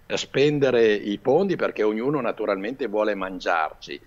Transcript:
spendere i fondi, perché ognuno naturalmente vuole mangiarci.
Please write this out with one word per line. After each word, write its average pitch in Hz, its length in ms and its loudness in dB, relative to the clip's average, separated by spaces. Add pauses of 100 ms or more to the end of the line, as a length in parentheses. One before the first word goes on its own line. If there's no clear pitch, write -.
spendere 131 840 2
i 101 280 -2
fondi, 165 360 2
perché 104 260 -2
ognuno 117 380 0
naturalmente 107 640 -4
vuole 107 260 0
mangiarci. 87 920 -4